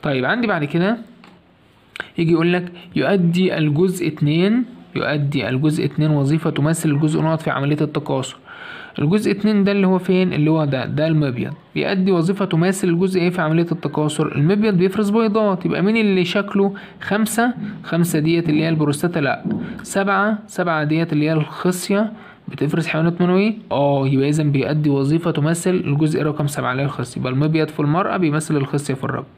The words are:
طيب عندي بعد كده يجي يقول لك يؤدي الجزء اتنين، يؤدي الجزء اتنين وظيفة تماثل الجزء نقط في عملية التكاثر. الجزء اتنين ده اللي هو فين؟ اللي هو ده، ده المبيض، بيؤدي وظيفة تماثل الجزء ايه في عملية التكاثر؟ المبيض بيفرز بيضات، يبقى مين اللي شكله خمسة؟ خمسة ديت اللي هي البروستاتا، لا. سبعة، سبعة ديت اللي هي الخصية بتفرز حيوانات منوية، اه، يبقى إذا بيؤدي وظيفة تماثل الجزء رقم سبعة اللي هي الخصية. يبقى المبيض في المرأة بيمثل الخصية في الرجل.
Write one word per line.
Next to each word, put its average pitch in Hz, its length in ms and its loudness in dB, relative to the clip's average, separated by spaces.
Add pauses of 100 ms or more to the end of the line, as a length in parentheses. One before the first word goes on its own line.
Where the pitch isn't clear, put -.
طيب 135 220 -2
عندي 220 220 0
بعد 170 180 -2
كده 180 320 0 (1200)
يجي 170 140 2
يقول 170 220 4
لك 180 180 -2 (240)
يؤدي 175 640 2
الجزء 160 500 0
اتنين، 175 580 0 (300)
يؤدي 139 540 -2
الجزء 151 360 0
اتنين 151 260 0
وظيفة 151 380 2
تماثل 156 400 0
الجزء 151 320 2
نقط 160 200 0
في 160 80 -2
عملية 143 320 0
التكاثر. 143 560 -4 (600)
الجزء 202 320 2
اتنين 202 320 2
ده 196 80 2
اللي 202 160 2
هو 185 100 4
فين؟ 185 360 0
اللي 151 180 2
هو 160 140 2
ده، 135 200 -2
ده 147 220 -2
المبيض، 147 460 0 (220)
بيؤدي 185 360 0
وظيفة 190 340 2
تماثل 185 420 0
الجزء 180 340 2
ايه 170 80 2
في 180 120 -4
عملية 160 300 2
التكاثر؟ 151 640 -2
المبيض 208 380 2
بيفرز 190 360 2
بيضات، 208 560 0
يبقى 165 160 0
مين 214 160 2
اللي 196 280 2
شكله 196 480 0 (280)
خمسة؟ 220 520 0 (300)
خمسة 170 360 0
ديت 165 300 2
اللي 151 140 2
هي 165 60 0
البروستاتا، 156 500 0
لا. 131 240 -2 (400)
سبعة، 202 640 0
سبعة 165 360 -2
ديت 160 300 0
اللي 147 120 2
هي 160 80 2
الخصية 180 800 0 (360)
بتفرز 151 400 -2
حيوانات 170 340 0
منوية، 190 320 2 (180)
اه، 139 360 2
يبقى 139 220 2
إذا 151 140 2
بيؤدي 147 460 2
وظيفة 143 420 2
تماثل 160 380 0
الجزء 156 540 0
رقم 147 240 -2
سبعة 131 240 -4
اللي 127 100 -2
هي 139 40 0
الخصية. 131 360 -6
يبقى 127 120 -2
المبيض 156 340 2
في 156 120 -12
المرأة 160 380 0
بيمثل 156 400 0
الخصية 139 360 -2
في 131 100 -8
الرجل. 127 220 -6 (120)